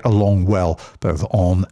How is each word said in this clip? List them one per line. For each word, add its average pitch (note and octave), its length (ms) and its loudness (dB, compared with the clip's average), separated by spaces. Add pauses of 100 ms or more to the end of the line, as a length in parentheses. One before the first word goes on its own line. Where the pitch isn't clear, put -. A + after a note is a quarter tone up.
along G2+ 400 2
well, F2+ 340 0 (220)
both F2 300 -2
on F#2 400 0